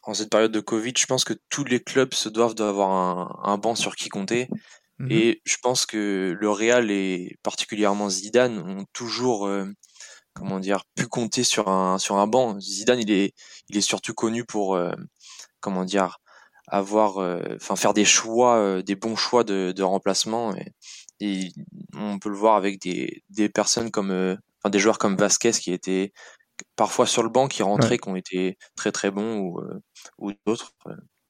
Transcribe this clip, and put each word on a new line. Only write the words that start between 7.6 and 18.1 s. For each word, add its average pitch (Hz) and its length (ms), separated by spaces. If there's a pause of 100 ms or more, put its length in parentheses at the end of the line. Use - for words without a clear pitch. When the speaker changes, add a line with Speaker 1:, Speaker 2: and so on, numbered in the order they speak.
Speaker 1:
Zidane 110 480
ont 95 340
toujours, 113 540
euh, 98 180 (720)
comment 95 260
dire, 95 220 (120)
pu - 120
compter 120 360
sur 104 260
un, 95 280
sur 98 200
un 101 100
banc. 110 340
Zidane, 104 400
il 107 100
est, 98 220 (380)
il 104 80
est - 20
surtout - 320
connu 117 320
pour, 98 320
euh, 87 160 (680)
comment 92 260
dire, 95 320 (480)
avoir, 101 500
euh, 90 240 (160)
enfin, - 200
faire 104 180
des 104 100
choix, 117 540